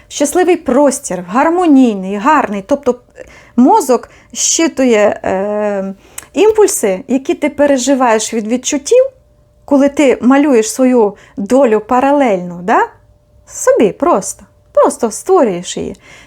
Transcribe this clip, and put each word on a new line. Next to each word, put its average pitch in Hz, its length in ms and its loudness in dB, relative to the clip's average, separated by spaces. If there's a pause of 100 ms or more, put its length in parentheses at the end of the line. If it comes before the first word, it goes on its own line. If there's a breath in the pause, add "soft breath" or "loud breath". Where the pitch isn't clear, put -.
в - 40 -20
щасливий 339 440 0
простір, 262 640 -2
в 175 100 -14
гармонійний, 262 840 2
гарний. 208 520 -2
Тобто... - 280 -2 (640 loud breath)
Мозок 277 500 2 (240 soft breath)
щитує, 247 920 0
е, 202 680 -4 (400 loud breath)
імпульси, 370 760 0
які 269 260 -2
ти - 160 -4
переживаєш 262 840 0
від 220 140 -4
відчуттів, 277 580 0 (600)
коли 277 240 2
ти 277 320 2
малюєш 262 500 2
свою 247 440 0 (220 soft breath)
долю 220 420 2
паралельно, 247 840 -2
да? 240 160 0 (680)
Собі 415 440 0
просто, 277 520 -4 (280)
просто 294 400 0
створюєш 214 680 -2
її. 165 180 -10 (320 loud breath)